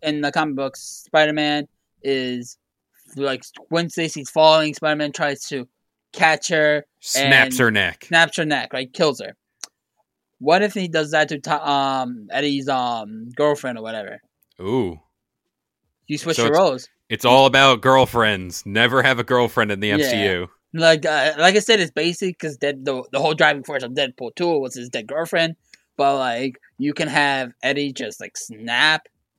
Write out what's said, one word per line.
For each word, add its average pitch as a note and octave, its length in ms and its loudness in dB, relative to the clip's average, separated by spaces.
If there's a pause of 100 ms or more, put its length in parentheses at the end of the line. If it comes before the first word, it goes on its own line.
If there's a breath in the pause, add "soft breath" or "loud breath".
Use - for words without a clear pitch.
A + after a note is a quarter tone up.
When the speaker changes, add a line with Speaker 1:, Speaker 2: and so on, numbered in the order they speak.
Speaker 1:
in D3+ 180 -4
the C#3+ 100 -2
comic D#3 240 -2
books, - 500 -8
Spider-Man D3+ 640 0 (360)
is, B2+ 540 -4 (580)
like, C3+ 280 -4 (260)
Gwen E3 200 -2
Stacy's D#3 400 -8
falling. D#3 440 4
Spider-Man D3+ 380 -2
tries C#3+ 360 -6
to B2+ 200 -8 (460)
catch D#3+ 360 0
her D3+ 360 2 (140)
Speaker 2:
Snaps C3+ 560 2
Speaker 1:
and B2+ 40 -6
Speaker 2:
her A#2 120 4
neck. G2 360 -2
Speaker 1:
Snaps E3 300 2
her E3 80 -2
neck, C#3 260 -4
right? C3 220 -8
Kills D#3 260 0
her. G2 160 -12 (1040)
What D#3+ 220 4
if G3+ 120 -2
he F#3 140 -4
does D#3+ 240 -2
that D3+ 180 2
to D#3 100 -8
Ti-, E3 120 -6
um, C3+ 800 -2
Eddie's, C#3 380 -2
um, A#2 680 -4
girlfriend D3 420 -2
or A2 40 -12
whatever? A2 400 -10 (400)
Speaker 2:
Ooh. F#2+ 380 -4 (1080)
Speaker 1:
You D3 100 -8
switch D#3+ 200 -4
Speaker 2:
So A#2+ 60 2
Speaker 1:
your A#2 80 2
Speaker 2:
it's, D#3 80 4
Speaker 1:
roles. D3 300 0 (200)
Speaker 2:
it's A2+ 160 -4
all C3 200 8
about C3+ 360 6
girlfriends. A2+ 840 2
Never A#2 360 2
have C3 180 2
a A#2 40 -2
girlfriend A#2 480 0
in G2 80 -4
the G#2 80 -2
Speaker 1:
Yeah. G#2 80 0
Speaker 2:
M G2+ 60 2
C G2+ 240 -2
U. F2+ 240 -2 (260)
Speaker 1:
Like, D#3+ 300 4
uh, D3+ 320 0
like F3+ 180 4
I G#3+ 40 4
said, G#3+ 200 2
it's F3 120 -4
basic E3+ 480 -4
'cause D3+ 180 -10
Dead-, C#3+ 260 -4
the, C3+ 280 -4
the C3+ 80 -2
whole D#3 160 0
driving D3+ 280 2
force C#3 200 -6
of A#2+ 80 -10
Deadpool B2+ 440 -6
two E3+ 220 0
was C3 160 -4
his B2 160 -12
dead A#2+ 160 -8
girlfriend. E3 500 -4 (420 soft breath)
But, C#3 200 2
like, B2+ 400 -4 (220 soft breath)
you C#3+ 160 -2
can D#3+ 120 -2
have C3+ 440 0 (100)
Eddie C#3 320 -2
just, A#2 260 -10
like, - 180 -16
snap A#2+ 680 -2 (320)